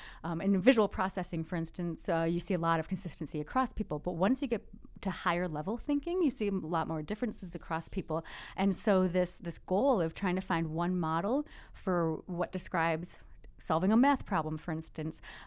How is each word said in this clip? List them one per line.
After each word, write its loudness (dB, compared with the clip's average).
um, -2
in 4
visual 8
processing, -2
for -6
instance, -4
uh, 2
you 0
see -2
a 2
lot 2
of -6
consistency -4
across 0
people, -4
but -4
once 2
you -2
get -2
to -2
higher 0
level -4
thinking, -2
you 4
see -2
a 0
lot 0
more -2
differences -4
across -6
people. -4
And 2
so 4
this, 2
this -8
goal 2
of 0
trying 0
to 0
find 0
one 0
model 0
for 0
what -2
describes 0
solving 2
a 8
math 4
problem, 0
for -6
instance, -4